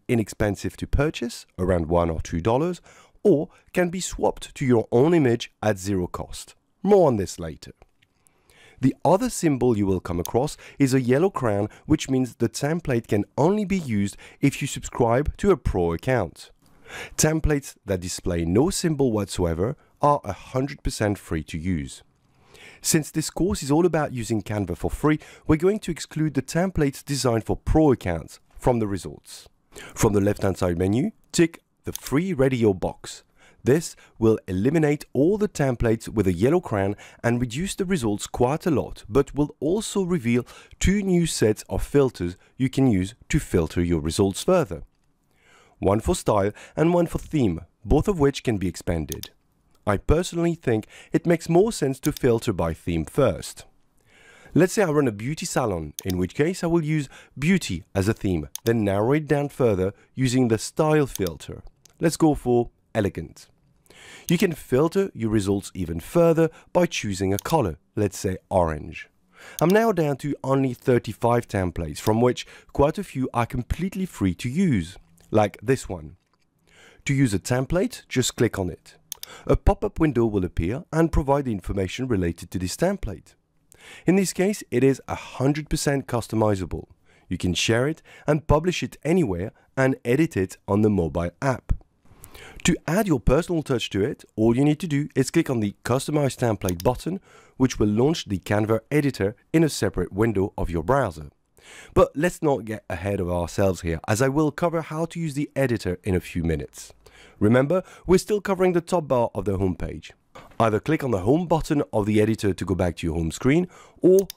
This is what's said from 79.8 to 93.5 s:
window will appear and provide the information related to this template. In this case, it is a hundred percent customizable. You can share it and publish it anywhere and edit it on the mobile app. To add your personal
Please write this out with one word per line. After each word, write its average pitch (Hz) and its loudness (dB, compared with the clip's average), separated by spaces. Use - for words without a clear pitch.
window 120 2
will 101 0
appear 90 -4
and 160 2
provide 139 0
the 117 -2
information 98 -4
related 90 -2
to 95 -4
this 90 -4
template. 170 -4
In 170 4
this 196 2
case, 185 -2
it 123 2
is 135 4
a 92 -6
hundred 147 -4
percent 139 -2
customizable. 107 -2
You 90 -4
can 90 0
share 117 0
it 160 -8
and 151 0
publish 160 2
it - -8
anywhere 117 0
and 131 2
edit 143 2
it 95 0
on 101 2
the 110 6
mobile 85 0
app. 135 -2
To 175 2
add 208 0
your 151 2
personal 160 2